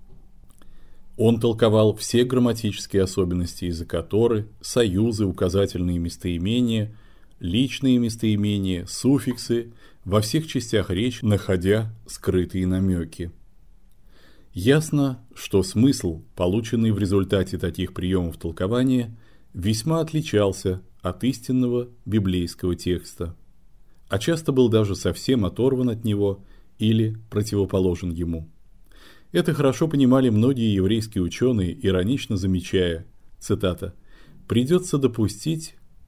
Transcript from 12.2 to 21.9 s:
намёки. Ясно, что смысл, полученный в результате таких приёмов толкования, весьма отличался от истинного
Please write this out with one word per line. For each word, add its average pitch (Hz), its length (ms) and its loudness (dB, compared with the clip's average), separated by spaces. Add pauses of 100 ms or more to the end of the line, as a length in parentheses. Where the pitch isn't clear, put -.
намёки. 90 640 -2 (1200)
Ясно, 139 800 0
что - 300 0
смысл, 101 580 0 (140)
полученный 110 560 0
в 98 80 -2
результате 95 580 0
таких 87 380 -6
приёмов 90 420 -2
толкования, 117 800 -2 (380)
весьма 110 460 0
отличался 101 840 0 (180)
от 92 220 -6
истинного 123 680 -2 (160)